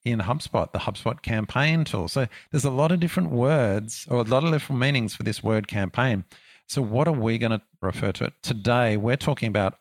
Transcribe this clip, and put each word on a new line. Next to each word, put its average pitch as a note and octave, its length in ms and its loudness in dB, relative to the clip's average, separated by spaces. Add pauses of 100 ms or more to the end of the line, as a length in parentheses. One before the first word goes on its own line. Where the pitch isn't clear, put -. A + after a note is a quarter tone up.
in A#2 180 0
HubSpot, G#2 520 -2
the F#2+ 60 -2
HubSpot - 420 -4
campaign D3 640 0
tool. F2 240 -4
So C3 180 0 (240)
there's D3 140 0
a C#3 60 2
lot C#3+ 200 2
of F3+ 100 2
different E3+ 320 -2
words A#2 760 0
or B2 120 2
a - 20 2
lot C3 220 2
of E3 80 2
different C#3 280 -2
meanings B2+ 340 2
for - 100 -6
this A2 180 -4
word A2 260 2
campaign. G#2 560 0 (440)
So - 120 -2
what A#2+ 260 0
are E3 60 2
we A2+ 240 0
gonna A2+ 240 0 (220)
refer G2 300 -2
to - 120 -4
it? - 80 -2 (100)
Today, A#2 540 2
we're A#2 220 0
talking B2+ 300 -2
about G2 320 0